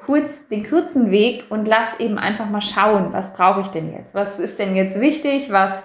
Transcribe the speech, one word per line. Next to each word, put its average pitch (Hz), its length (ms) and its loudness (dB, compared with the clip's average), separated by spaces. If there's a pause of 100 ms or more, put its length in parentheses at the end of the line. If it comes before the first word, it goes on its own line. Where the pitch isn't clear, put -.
kurz 294 440 0
den 208 200 -6
kurzen 294 420 2
Weg 214 380 2
und 214 180 -4
lass 220 340 2
eben 226 180 -2
einfach 214 320 -4
mal 208 100 -4
schauen, 202 520 2
was - 200 -6
brauche 190 300 2
ich 190 60 -10
denn 160 240 -8
jetzt? - 220 -16
Was 196 240 -4
ist - 200 -6
denn 190 180 -2
jetzt 190 240 0
wichtig? 277 500 0
Was 196 340 2